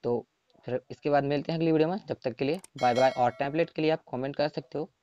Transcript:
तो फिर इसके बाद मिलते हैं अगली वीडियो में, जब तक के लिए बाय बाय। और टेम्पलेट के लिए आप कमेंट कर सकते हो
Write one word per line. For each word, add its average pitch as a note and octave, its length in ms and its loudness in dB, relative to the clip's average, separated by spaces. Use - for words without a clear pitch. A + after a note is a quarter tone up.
तो A#2+ 220 -2
फिर B2 140 -4
इसके C3+ 200 -6
बाद C#3+ 140 4
मिलते C#3+ 280 -2
हैं E3 60 -2
अगली E3 140 2
वीडियो D#3 160 4
में, F#3 100 -4
जब C3 160 -4
तक A#2+ 120 -4
के C#3 80 -2
लिए E3 160 -2
बाय B2 140 4
बाय। B2+ 180 4
और B2 200 2
टेम्पलेट D3 380 -2
के D#3+ 120 -6
लिए D#3 80 2
आप D#3 200 -2
कमेंट C3+ 260 -6
कर D3 120 -2
सकते C#3+ 300 -10
हो D#3+ 120 -8